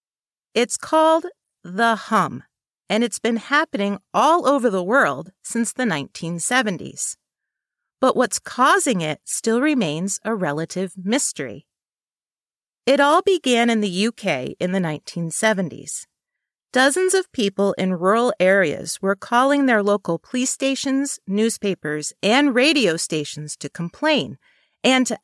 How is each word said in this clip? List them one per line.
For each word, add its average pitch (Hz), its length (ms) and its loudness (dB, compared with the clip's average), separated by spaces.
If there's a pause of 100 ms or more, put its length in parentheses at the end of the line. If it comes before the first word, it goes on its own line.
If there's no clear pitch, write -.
(540)
It's 233 220 0
called 320 500 2 (380)
the 214 320 0
hum, 170 480 -2 (440)
and 214 140 0
it's 233 160 -2
been 233 200 0
happening 202 600 -2 (160)
all 302 320 4
over 254 240 4
the 185 140 -2
world 175 480 0 (100)
since 233 300 -2
the 254 140 -4
nineteen 165 520 -4
seventies. 202 760 -4 (840)
But 254 140 2
what's 240 240 0
causing 277 600 0
it 151 240 -4
still 226 360 -2
remains 196 640 -2
a 220 120 -4
relative 175 600 -4
mystery. 175 680 -4 (1160)
It 277 160 4
all 302 220 4
began 247 480 2
in 220 100 2
the 208 80 0
U 196 240 0
K 139 480 -4
in 180 100 -2
the 190 80 0
nineteen 170 540 -6
seventies. - 760 -4 (640)
Dozens 285 400 2
of 381 200 0
people 196 400 0
in 185 220 -2
rural 214 440 2
areas 185 640 2
were 196 140 0
calling 269 500 2
their 220 160 4
local 202 380 0
police 254 300 -4
stations, 269 760 -2
newspapers, 190 840 -4 (100)
and 254 320 4
radio 247 420 2
stations 151 600 -6
to 147 120 -12
complain 170 720 -4 (460)
and 254 240 4
to 220 160 -6